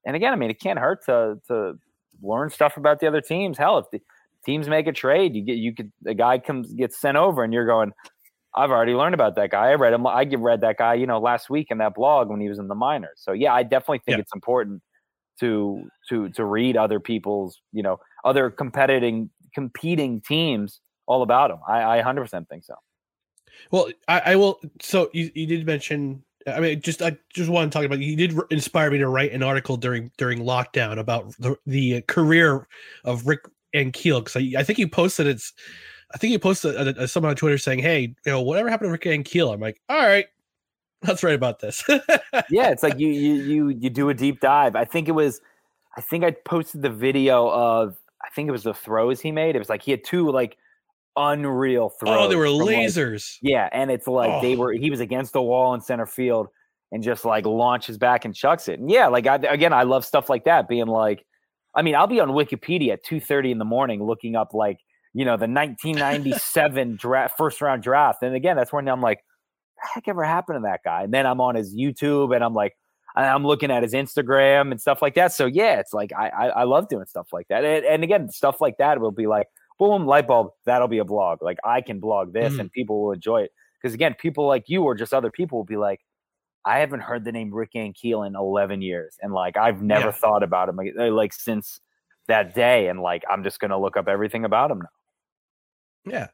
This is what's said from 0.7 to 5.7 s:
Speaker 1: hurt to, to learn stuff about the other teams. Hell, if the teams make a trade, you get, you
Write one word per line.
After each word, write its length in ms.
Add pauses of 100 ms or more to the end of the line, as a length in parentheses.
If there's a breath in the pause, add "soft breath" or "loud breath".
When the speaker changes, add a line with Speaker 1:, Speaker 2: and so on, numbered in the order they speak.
Speaker 1:
hurt 260
to, 340 (100)
to 280 (460)
learn 260
stuff 280
about 220
the 60
other 160
teams. 380
Hell, 180
if 140
the 100 (420 soft breath)
teams 240
make 200
a 40
trade, 440
you 80
get, 140
you 180